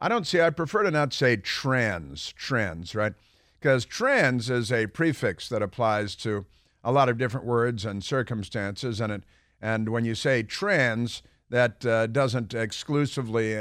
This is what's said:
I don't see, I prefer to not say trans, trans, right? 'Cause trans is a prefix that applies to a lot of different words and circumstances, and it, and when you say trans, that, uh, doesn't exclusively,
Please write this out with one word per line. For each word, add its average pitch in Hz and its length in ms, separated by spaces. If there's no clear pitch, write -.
I 156 80
don't 220 180
see, 175 140
I 165 80
prefer 170 360
to 190 60
not 147 220
say 123 240
trans, 98 960
trans, 90 640
right? 107 180
'Cause 131 240
trans 151 640
is 123 240
a 113 140
prefix 127 640
that 110 100
applies 104 560
to 104 300
a 120 100
lot 135 180
of 117 80
different 117 260
words 120 400
and 101 180
circumstances, 110 1000
and 107 100
it, 101 120
and 110 300
when 117 160
you 113 80
say 123 280
trans, 120 800
that, 123 360
uh, 113 200
doesn't 123 480
exclusively, 113 1080